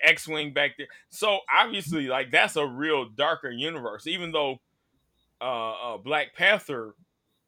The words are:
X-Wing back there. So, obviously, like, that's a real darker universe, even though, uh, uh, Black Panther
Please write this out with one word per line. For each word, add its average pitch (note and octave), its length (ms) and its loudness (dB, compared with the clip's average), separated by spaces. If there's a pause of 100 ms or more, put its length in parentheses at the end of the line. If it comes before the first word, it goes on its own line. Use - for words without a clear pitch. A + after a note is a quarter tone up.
X-Wing D3+ 500 2
back C#3 260 0
there. C#3+ 100 -12 (220)
So, G3+ 300 0 (120)
obviously, E3+ 560 2
like, C3 240 0
that's F3+ 240 4
a D3 100 0
real C3+ 420 -2
darker C#3+ 420 -2
universe, A#2+ 580 -8
even F3 240 -6
though, C#3 280 -2 (800)
uh, A2+ 540 -4
uh, G2+ 40 -8
Black C#3 380 -4
Panther D3+ 580 0 (540)